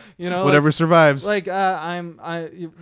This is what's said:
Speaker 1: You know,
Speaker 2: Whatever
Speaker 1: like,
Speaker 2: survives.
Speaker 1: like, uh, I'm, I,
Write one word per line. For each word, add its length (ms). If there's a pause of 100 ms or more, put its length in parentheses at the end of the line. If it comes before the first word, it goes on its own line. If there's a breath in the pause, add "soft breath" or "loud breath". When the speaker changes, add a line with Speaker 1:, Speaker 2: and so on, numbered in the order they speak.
(180 loud breath)
Speaker 1:
You 120
know, 140
Speaker 2:
Whatever 240
Speaker 1:
like, 80
Speaker 2:
survives. 500
Speaker 1:
like, 220
uh, 320
I'm, 420
I, 280 (320)